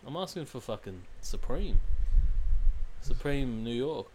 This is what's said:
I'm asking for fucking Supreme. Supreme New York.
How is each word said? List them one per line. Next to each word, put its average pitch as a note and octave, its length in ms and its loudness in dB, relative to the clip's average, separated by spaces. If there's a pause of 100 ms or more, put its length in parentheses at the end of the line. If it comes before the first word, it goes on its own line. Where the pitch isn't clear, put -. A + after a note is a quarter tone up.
I'm C3+ 100 -12
asking F3+ 280 -10
for B2+ 160 -14
fucking G2 420 -12 (180)
Supreme. - 600 0 (1200)
Supreme C3 640 0
New A#2 100 -4
York. A#2+ 400 -4